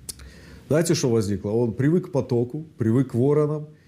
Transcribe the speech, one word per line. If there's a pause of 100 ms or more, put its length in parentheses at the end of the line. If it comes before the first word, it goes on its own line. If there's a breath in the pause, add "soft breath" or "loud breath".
(680 loud breath)
Знаете,
что
возникло?
Он
привык
к
потоку, (100)
привык
к
воронам, (200 loud breath)